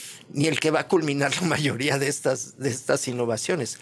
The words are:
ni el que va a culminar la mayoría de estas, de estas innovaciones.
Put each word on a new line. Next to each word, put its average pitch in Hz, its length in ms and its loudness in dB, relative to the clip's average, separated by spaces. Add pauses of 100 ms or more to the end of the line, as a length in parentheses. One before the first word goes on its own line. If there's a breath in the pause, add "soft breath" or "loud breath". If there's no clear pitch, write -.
(340 loud breath)
ni 147 140 2
el 147 120 2
que 156 120 4
va 156 80 4
a 143 80 -2
culminar 143 520 2
la 180 80 0
mayoría 139 520 0
de 139 80 0
estas, 135 500 -2
de 131 120 -2
estas 139 380 0
innovaciones. 120 760 -2